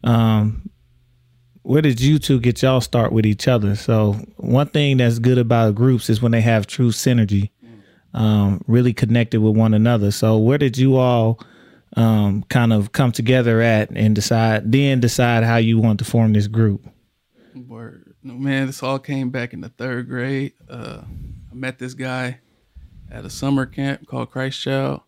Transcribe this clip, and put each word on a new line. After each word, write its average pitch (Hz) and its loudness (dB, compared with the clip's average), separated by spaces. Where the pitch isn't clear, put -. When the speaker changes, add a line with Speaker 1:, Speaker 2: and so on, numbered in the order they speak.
Speaker 1:
um, 110 0
where 147 0
did 127 2
you 143 4
two 135 0
get 120 0
y'all 131 2
start 113 0
with 110 2
each 107 0
other? 104 2
So 107 0
one 139 0
thing 143 0
that's 117 2
good 123 2
about 113 2
groups 123 0
is 113 0
when 117 2
they 117 2
have 113 2
true 123 0
synergy, 104 0
Speaker 2:
Mm. - -14
Speaker 1:
um, 104 2
really 120 2
connected 113 0
with 107 2
one 110 4
another. 107 2
So 110 2
where 120 2
did 131 0
you 131 4
all, 120 2
um, 104 2
kind 117 2
of 104 0
come 127 0
together 117 2
at 113 2
and 107 0
decide, 110 0
then 135 2
decide 120 2
how 117 2
you 113 2
want 110 2
to 117 -4
form 113 2
this 104 2
group? 110 0
Speaker 3:
Word. 117 -20
No, 131 -16
man, 135 -2
this 135 -12
all 135 -4
came 135 -6
back 123 -8
in - -14
the - -14
third 123 -8
grade. 135 -6
Uh, 113 -16
I - -20
met 131 -10
this 127 -12
guy 127 -8
at 113 -16
a - -14
summer 135 -2
camp 139 -8
called 123 -10
Christ 131 -8
Child 135 -4